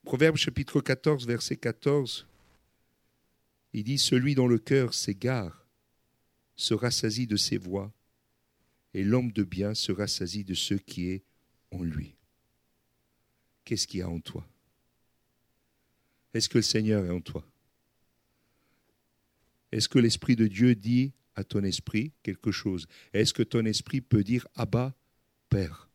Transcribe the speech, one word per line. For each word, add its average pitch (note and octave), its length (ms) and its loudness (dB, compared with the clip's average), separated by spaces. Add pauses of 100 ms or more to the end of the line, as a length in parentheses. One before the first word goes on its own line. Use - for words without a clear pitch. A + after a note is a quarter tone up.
Proverbe D3+ 340 4
chapitre - 440 0
quatorze, C3+ 460 0
verset A#2 300 -2
quatorze, C3+ 680 -2 (1500)
il G#2+ 100 -4
dit, « C3+ 160 -2
Celui C3+ 360 2
dont B2+ 120 4
le A#2+ 100 6
cœur C3 360 2
s'égare G#2 720 -4 (920)
se - 160 0
rassasie A2+ 540 0
de G#2 100 0
ses G#2 200 0
voies, G2 360 -8 (1000)
et G2 120 -2
l'homme B2 260 2
de G2+ 120 0
bien F#2+ 300 -2
se G#2+ 200 -2
rassasie G2 500 -4
de F#2+ 100 -6
ce - 200 -2
qui F2+ 340 -6
est F#2+ 160 -6 (460)
en F#2 120 -10
lui. » D2+ 340 -6 (1500)
Qu'est-ce - 240 -4
qu'il F2+ 140 -6
y - 20 -6
a F2 60 -6
en E2+ 100 -6
toi ? - 260 -12 (1900)
Est-ce A2+ 160 0
que - 80 2
le A2 60 6
Seigneur G#2+ 420 2
est F2 60 -2
en F2+ 100 -2
toi ? - 260 -12 (2250)
Est-ce A2 160 0
que C3+ 120 4
l'Esprit A#2 360 4
de A2+ 120 4
Dieu A2+ 280 4
dit B2 380 0 (220)
à G2 100 -6
ton G2+ 180 -2
esprit G#2+ 480 -2 (120)
quelque G2 280 -4
chose ? F#2 360 -4 (260)
Est-ce G#2 200 2
que A#2 100 0
ton A2+ 200 0
esprit A2 380 -2
peut G#2 240 4
dire, « A#2+ 200 0 (100)
Abba, A#2+ 380 -2 (540)
Père ? » F2 480 -2